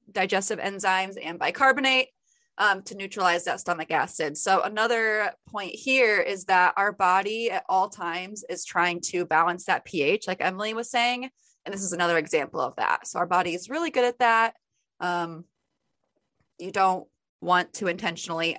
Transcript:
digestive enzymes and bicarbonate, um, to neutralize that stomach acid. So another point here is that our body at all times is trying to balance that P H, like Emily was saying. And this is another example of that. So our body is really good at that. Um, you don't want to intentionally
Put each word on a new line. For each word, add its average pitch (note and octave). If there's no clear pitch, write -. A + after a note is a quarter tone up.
digestive G3
enzymes F#3+
and E3
bicarbonate, C4+
um, G3
to G3
neutralize F#3+
that D#3+
stomach E3
acid. D3+
So F#3+
another G#3+
point G3+
here A#3+
is G3
that F3+
our G3+
body G3
at F#3
all F#3+
times F#3
is F3+
trying F3
to F3
balance E3+
that F3+
P D#3
H, F3
like F#3
Emily G3+
was A3+
saying. B3
And G3
this G3
is F#3
another E3+
example D#3
of C3
that. -
So -
our F3
body F3+
is F3+
really D#4+
good -
at A#3+
that. A3+
Um, F3
you F3+
don't F#3
want F3+
to G3+
intentionally E3+